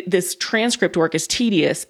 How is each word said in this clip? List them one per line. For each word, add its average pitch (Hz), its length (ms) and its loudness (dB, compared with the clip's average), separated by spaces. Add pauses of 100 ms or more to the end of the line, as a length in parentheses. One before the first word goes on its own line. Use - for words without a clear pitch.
this 180 260 0
transcript 226 640 0
work 160 160 2
is 160 140 -4
tedious 180 640 0